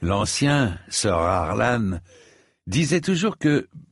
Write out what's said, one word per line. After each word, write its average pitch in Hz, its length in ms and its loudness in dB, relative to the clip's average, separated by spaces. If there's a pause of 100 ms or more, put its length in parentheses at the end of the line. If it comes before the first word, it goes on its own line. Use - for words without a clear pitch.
L'ancien, 101 760 0 (100)
Sir - 260 0
Harlan, 92 840 0 (680)
disait 156 340 0
toujours 190 380 -2
que 147 300 2 (240)